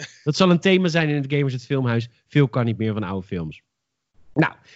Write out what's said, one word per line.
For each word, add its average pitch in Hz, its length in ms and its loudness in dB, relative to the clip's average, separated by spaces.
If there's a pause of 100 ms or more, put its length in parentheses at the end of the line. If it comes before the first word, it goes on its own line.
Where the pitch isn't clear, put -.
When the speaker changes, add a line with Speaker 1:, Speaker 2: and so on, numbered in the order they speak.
Speaker 1:
<laughs> - 140 -20
Speaker 2:
dat 151 120 -2
zal 190 160 4
een 170 80 4
thema 185 280 2
zijn 160 220 0
in 147 60 -2
het 139 180 -4
Gamers 143 200 -2
het 123 120 -10
Filmhuis. 120 420 -2 (200)
Veel 143 200 2
kan 123 180 -2
niet 110 120 -2
meer 110 160 -2
van 107 100 -4
oude 95 240 -6
films. 82 340 -8 (720)
Nou, - 200 0 (220)